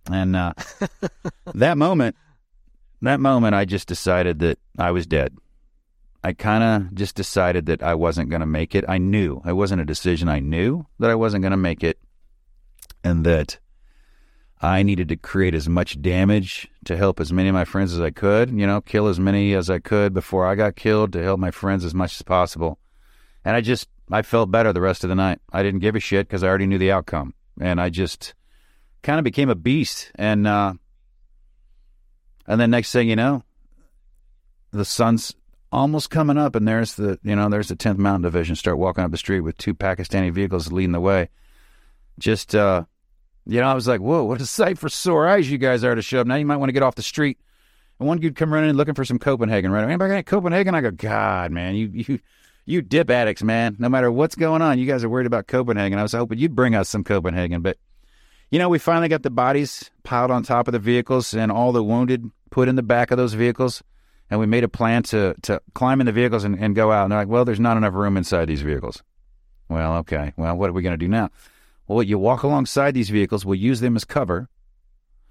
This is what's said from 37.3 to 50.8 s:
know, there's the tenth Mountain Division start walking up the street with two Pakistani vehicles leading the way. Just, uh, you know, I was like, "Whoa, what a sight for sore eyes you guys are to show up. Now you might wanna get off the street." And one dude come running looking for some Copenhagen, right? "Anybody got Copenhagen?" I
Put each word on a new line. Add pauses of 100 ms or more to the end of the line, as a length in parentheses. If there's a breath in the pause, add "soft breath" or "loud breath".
know,
there's
the
tenth
Mountain
Division
start
walking
up
the
street
with
two
Pakistani
vehicles
leading
the
way. (920)
Just,
uh, (600)
you
know,
I
was
like,
"Whoa,
what
a
sight
for
sore
eyes
you
guys
are
to
show
up.
Now
you
might
wanna
get
off
the
street." (600)
And
one
dude
come
running
looking
for
some
Copenhagen,
right?
"Anybody
got
Copenhagen?"
I